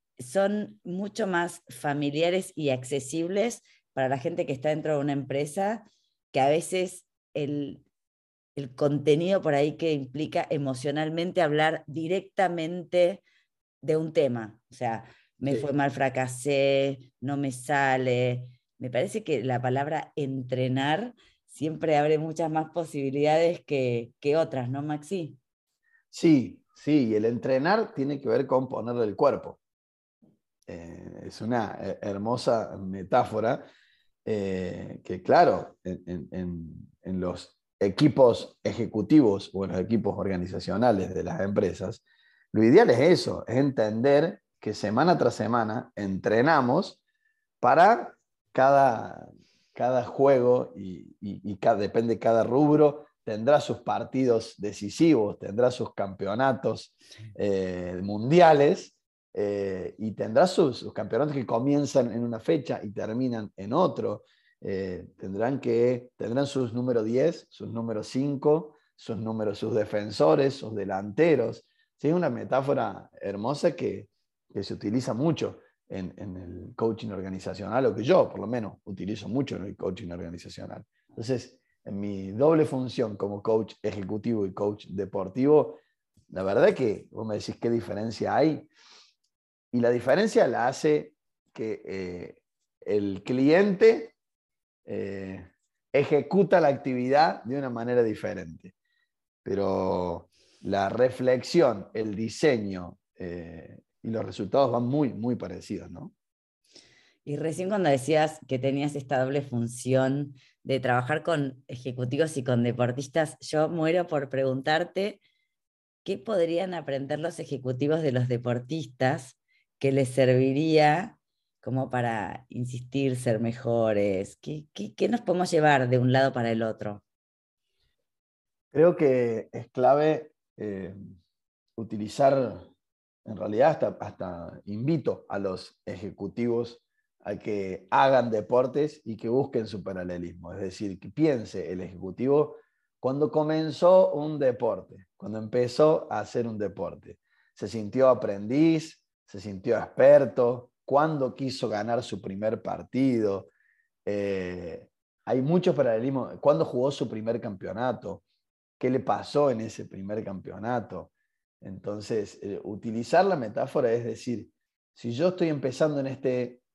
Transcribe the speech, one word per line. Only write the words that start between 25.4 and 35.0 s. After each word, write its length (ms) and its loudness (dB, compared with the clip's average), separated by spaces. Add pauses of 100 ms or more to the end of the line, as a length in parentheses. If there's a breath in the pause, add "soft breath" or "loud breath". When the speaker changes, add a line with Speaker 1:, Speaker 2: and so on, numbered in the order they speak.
Speaker 2:
Sí, 540 4 (120)
sí, 340 2
y 60 2
el 100 2
entrenar 680 2
tiene 260 -4
que 80 -6
ver 200 2
con 200 2
ponerle 380 -4
el 100 -4
cuerpo. 440 0 (1080)
Eh, 600 -16
es 160 -14
una, 400 -2
eh, 200 -8
hermosa 760 -2
metáfora, 840 -2 (600 loud breath)
eh, 800 -6